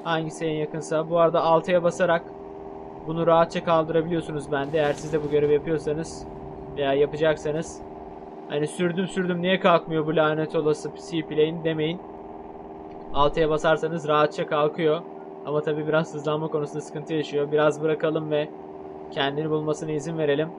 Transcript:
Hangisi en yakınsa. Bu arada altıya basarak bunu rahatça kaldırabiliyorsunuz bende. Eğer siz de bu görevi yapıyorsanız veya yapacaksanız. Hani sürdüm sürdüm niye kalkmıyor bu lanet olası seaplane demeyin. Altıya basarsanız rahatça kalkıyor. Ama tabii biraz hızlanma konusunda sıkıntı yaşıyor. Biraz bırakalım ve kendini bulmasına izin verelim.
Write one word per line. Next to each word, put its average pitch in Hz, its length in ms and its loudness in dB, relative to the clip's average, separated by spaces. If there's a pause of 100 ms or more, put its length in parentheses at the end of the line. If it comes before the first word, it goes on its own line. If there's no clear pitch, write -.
Hangisi 160 420 -2
en 156 80 0
yakınsa. 156 560 -2
Bu 170 80 4
arada 165 240 6
altıya 165 400 4
basarak 170 400 2 (840)
bunu 165 200 0
rahatça 165 380 4
kaldırabiliyorsunuz 160 880 0
bende. 147 260 0
Eğer 147 140 4
siz 151 200 -4
de 151 120 2
bu 143 60 -2
görevi 147 220 4
yapıyorsanız 151 760 0 (500)
veya 139 180 2
yapacaksanız. 151 880 0 (680)
Hani 147 180 -2
sürdüm 175 420 -2
sürdüm 175 340 -2
niye 185 180 2
kalkmıyor 165 460 4
bu 156 100 0
lanet 156 380 2
olası 151 420 0
seaplane 156 680 -2
demeyin. 160 360 -2 (1120)
Altıya 147 360 4
basarsanız 156 580 2
rahatça 151 380 2
kalkıyor. 151 560 2 (440)
Ama 151 160 0
tabii 151 240 -2
biraz 156 280 0
hızlanma 151 340 -2
konusunda 151 320 -4
sıkıntı 156 340 -8
yaşıyor. 143 380 0
Biraz 151 300 4
bırakalım 156 480 0
ve 151 180 0 (600)
kendini 147 400 -2
bulmasına 151 400 -2
izin 156 280 -4
verelim. 151 300 2 (100)